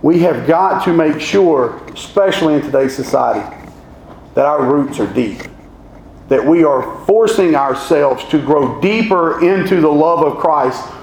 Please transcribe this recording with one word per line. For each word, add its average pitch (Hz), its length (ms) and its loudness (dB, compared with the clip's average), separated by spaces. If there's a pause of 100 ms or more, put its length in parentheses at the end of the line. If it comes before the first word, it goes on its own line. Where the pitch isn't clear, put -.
We 165 200 2
have 139 260 0
got 180 380 2
to 175 100 0
make 156 260 0
sure, 156 640 0 (100)
especially 180 640 0
in 143 80 0
today's 135 340 0
society, 120 580 -2 (800)
that 139 140 2
our 147 180 0
roots 135 360 0
are 95 120 -4
deep, 110 300 -4 (880)
that 123 140 2
we 160 220 4
are 135 400 -2
forcing 208 500 2
ourselves 139 760 0
to 151 100 2
grow 131 400 0
deeper 185 640 0
into 185 380 2
the 156 100 4
love 156 280 2
of 143 180 0
Christ 143 440 -2 (200)